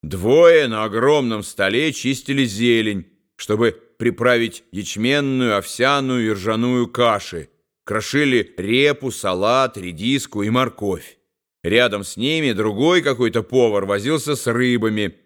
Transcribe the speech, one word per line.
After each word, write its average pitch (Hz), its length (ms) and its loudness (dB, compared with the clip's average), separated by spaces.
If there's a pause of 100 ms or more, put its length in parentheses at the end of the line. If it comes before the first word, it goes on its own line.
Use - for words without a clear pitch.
Двое 135 640 4
на 110 160 -2
огромном 113 580 0
столе 113 500 -2
чистили 135 520 -2
зелень, 107 600 0 (300)
чтобы 107 440 0 (180)
приправить 117 720 0
ячменную, 123 880 -2
овсяную 131 680 0
и 110 60 0
ржаную 113 540 0
каши, 107 640 -2 (340)
крошили 123 720 0
репу, 135 540 0
салат, 110 680 0
редиску 104 680 -4
и 107 80 -2
морковь. 110 680 -2 (460)
Рядом 104 400 2
с - 120 -14
ними 139 360 -2
другой 107 500 0
какой-то 120 400 0
повар 110 420 2
возился 131 520 -2
с - 100 -6
рыбами 113 800 0